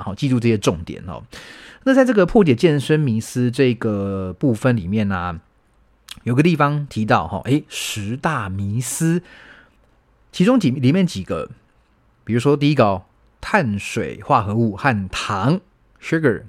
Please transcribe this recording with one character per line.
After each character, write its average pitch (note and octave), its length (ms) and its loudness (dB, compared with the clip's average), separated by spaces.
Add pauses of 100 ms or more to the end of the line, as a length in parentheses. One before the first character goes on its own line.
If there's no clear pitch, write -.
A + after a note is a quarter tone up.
哈， F#2+ 100 -8
记 C#3 140 -4
住 B2+ 100 2
这 A#2 120 2
些 A2 80 2
重 G#2 260 0
点 - 240 -12
哦。 C#2 160 -12 (640)
那 C4 80 4
在 C4 100 6
这 B3 100 2
个 G3 120 6
破 G#3 180 4
解 D3 100 4
健 D3+ 240 2
身 D3+ 220 0
迷 A#2+ 200 0
思 B2 300 -2
这 B2+ 260 2
个 G2 640 -4
部 C3+ 160 0
分 B2 220 0
里 F2 120 -4
面 G#2 220 0
啊， F2 300 -4 (840)
有 A#2+ 120 -2
个 D3 80 4
地 E3+ 120 4
方 D3 320 0
提 G#2+ 180 -4
到 G#2+ 220 2
哈， F#2+ 180 -6
诶， D3 240 0
十 G#2+ 480 -8
大 C#3 320 -4
迷 G2+ 320 -4
思， E3 400 -2 (1120)
其 F3+ 100 0
中 B3 160 4
几， D#3 100 2
里 C3 220 2
面 F#3 160 2
几 - 160 -8
个， E2 260 -6 (760)
比 G#2+ 80 -4
如 A#2 80 2
说 C#3+ 160 2
第 C#3+ 140 2
一 D3+ 40 2
个 B2+ 80 4
哦， G2 200 0 (360)
碳 A#2 400 0
水 D2+ 420 -8
化 A#2+ 220 2
合 G2+ 100 -4
物 A2 220 0
和 G#2+ 320 0
糖， G#2+ 540 -2 (400)
sugar， D3+ 480 0